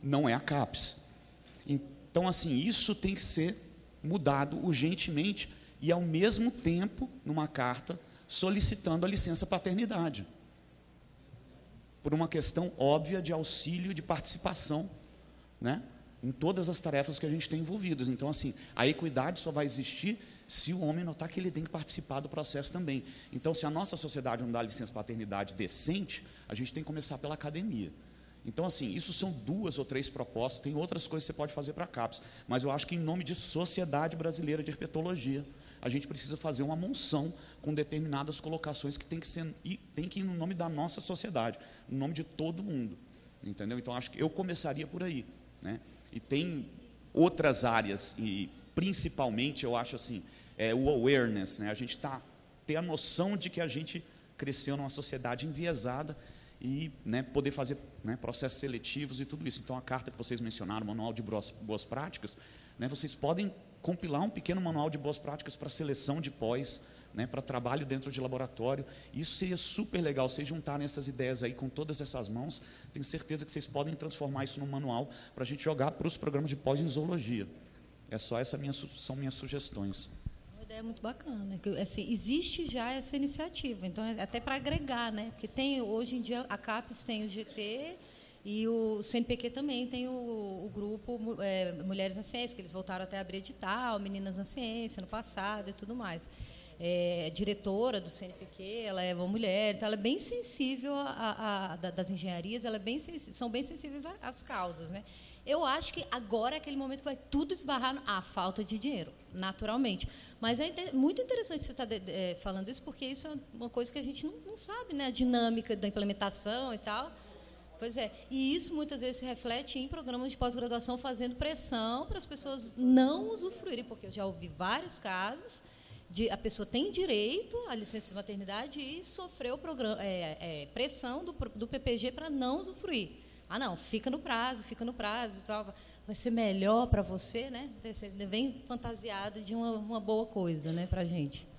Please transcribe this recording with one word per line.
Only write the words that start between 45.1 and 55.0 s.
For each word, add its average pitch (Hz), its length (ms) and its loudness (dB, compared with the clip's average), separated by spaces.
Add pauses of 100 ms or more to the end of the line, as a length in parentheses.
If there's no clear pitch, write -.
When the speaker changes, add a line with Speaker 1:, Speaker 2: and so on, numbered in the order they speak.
Speaker 1:
né? 110 180 -4 (320)
E 117 80 -6
tem 151 460 0 (480)
outras 156 500 8
áreas, 110 540 4
e 101 320 0 (240)
principalmente, 143 920 2
eu 120 120 2
acho 120 200 0
assim, 113 280 -2 (340)
é, 113 160 4
o 135 160 6
awareness, 120 680 6
né? 107 100 0
A 107 40 0
gente 117 240 -4
tá, 135 240 -4 (440)
ter 151 120 2
a 165 40 2
noção 180 540 2
de 185 140 -2
que 170 120 -2
a 165 60 2
gente 156 360 -4 (340)
cresceu 139 380 0
numa 139 140 -2
sociedade 127 560 -2